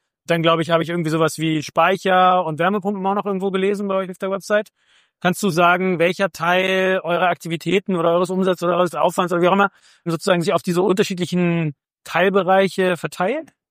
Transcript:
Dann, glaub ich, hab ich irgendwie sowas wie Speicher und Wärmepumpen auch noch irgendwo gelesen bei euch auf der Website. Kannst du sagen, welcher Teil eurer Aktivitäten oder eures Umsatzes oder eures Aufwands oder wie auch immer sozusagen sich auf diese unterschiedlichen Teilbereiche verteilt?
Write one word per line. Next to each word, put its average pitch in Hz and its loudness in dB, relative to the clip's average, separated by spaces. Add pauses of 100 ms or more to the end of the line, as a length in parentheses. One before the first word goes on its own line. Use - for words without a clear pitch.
(260)
Dann, 170 0
glaub 165 2
ich, 165 -4
hab 165 2
ich 165 -2
irgendwie 170 -4
sowas 160 0
wie 156 -2
Speicher 185 2
und 156 -6
Wärmepumpen 190 -2
auch 196 0
noch 208 -4
irgendwo 196 -4
gelesen 196 -2
bei 190 -2
euch 190 -4
auf 185 -14
der 190 -6
Website. 208 -2 (500)
Kannst 180 0
du 208 2
sagen, 175 2
welcher 185 0
Teil 185 0
eurer 175 0
Aktivitäten 175 -2
oder 170 2
eures 175 2
Umsatzes 185 0
oder 175 0
eures 175 0
Aufwands 175 0
oder 170 0
wie 180 4
auch 190 4
immer 196 2 (340)
sozusagen 170 0
sich 180 0
auf 170 0
diese 175 0
unterschiedlichen 180 0 (320)
Teilbereiche 190 2
verteilt? 220 -6 (180)